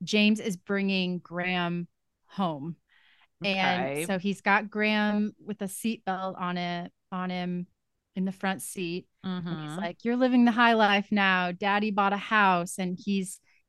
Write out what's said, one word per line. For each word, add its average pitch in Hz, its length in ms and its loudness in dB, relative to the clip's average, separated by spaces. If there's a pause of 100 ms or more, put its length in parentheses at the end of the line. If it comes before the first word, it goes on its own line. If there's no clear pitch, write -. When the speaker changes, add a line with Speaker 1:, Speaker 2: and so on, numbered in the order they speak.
Speaker 1:
James 208 360 4
is 185 180 -4
bringing 190 600 -2
Graham 175 680 -4 (380)
home. 160 500 -4 (680)
Speaker 2:
Okay. 196 160 0
Speaker 1:
And 175 480 -2
so 190 100 -2
he's 190 240 -4
got 208 300 2
Graham 214 600 0 (120)
with 208 160 -10
a 196 40 -4
seatbelt 190 720 -6
on 180 180 -4
it, 175 340 -6 (200)
on 185 180 -4
him 180 380 -4 (480)
in 190 100 -2
the 190 60 -2
front 190 320 -6
seat. 180 420 -8 (180)
And 180 240 -6
he's 170 60 -6
Speaker 2:
Mm-hmm. 156 240 -8
Speaker 1:
like, 180 260 -8
"You're 240 140 0
living 247 280 6
the 240 60 6
high 233 220 6
life 208 380 4
now. 190 400 2
Daddy 208 400 0
bought 196 220 2
a 202 40 0
house." 190 640 2
And 180 200 -4
he's, 196 400 -4 (300)